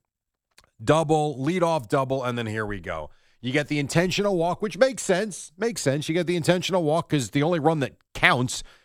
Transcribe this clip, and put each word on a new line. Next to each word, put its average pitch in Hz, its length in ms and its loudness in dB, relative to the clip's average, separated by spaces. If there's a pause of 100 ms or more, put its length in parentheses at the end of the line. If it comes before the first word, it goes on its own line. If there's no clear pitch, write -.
(800)
double, 151 560 2
leadoff 160 520 0
double, 135 340 0
and 123 140 -2
then 117 80 -4
here 110 200 -4
we 104 140 -8
go. 82 300 -8 (320)
You 123 100 -6
get 147 160 0
the 147 120 -2
intentional 180 580 0
walk, 165 240 -2
which 185 160 -4
makes 247 260 2
sense, 190 540 -2
makes 214 240 -4
sense. 143 260 0
You 165 60 -2
get 170 140 0
the 175 100 0
intentional 175 460 2
walk 156 260 0
'cause 135 220 0
the 143 120 2
only 170 160 2
run 156 220 2
that 123 160 -4 (160)
counts 139 500 0 (220)